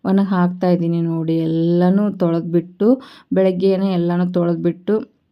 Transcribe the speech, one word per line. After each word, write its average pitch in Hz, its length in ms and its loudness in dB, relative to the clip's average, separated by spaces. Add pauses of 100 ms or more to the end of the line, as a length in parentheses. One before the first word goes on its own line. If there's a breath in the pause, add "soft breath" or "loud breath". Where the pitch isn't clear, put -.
ಒಣಗಿ 196 240 2
ಹಾಕ್ತಾಯಿದ್ದೀನಿ 180 720 0
ನೋಡಿ, 165 360 -2
ಎಲ್ಲನೂ 175 720 0
ತೊಳೆದ್ಬಿಟ್ಟು, 175 880 0 (320 loud breath)
ಬೆಳಗ್ಗೆನೇ 190 600 0
ಎಲ್ಲನೂ 175 380 0
ತೊಳೆದ್ಬಿಟ್ಟು 175 880 -2 (100)